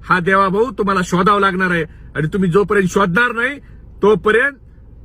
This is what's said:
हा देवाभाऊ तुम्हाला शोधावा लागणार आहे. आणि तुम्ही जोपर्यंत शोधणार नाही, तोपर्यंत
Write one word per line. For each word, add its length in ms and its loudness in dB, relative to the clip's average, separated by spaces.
हा 160 0
देवाभाऊ 500 0
तुम्हाला 340 -2
शोधावा 360 2
लागणार 300 0
आहे. 140 -2
आणि 160 -2
तुम्ही 180 -2
जोपर्यंत 380 2
शोधणार 440 0
नाही, 260 -6
तोपर्यंत 520 2